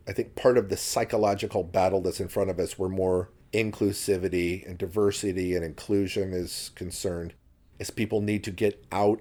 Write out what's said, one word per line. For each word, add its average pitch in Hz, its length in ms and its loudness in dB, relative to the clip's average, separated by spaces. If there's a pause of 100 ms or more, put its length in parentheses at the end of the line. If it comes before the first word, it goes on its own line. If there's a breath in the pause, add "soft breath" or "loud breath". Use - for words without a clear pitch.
I 98 60 -8
think - 220 -4
part 127 220 6
of 104 120 2
the 98 80 -2
psychological 107 840 0
battle 92 380 2
that's 90 180 -2
in 95 80 -2
front 98 220 -2
of 87 100 -4
us, - 180 -2
where 95 120 0
more 92 400 2 (240)
inclusivity 95 1120 0
and 90 100 -10
diversity 92 800 0
and 85 80 0
inclusion 95 720 -2
is 87 420 -6
concerned, 87 580 -6 (460)
is - 100 -8
people 110 320 0
need 104 240 0
to 107 60 -6
get 101 400 -2
out 104 300 4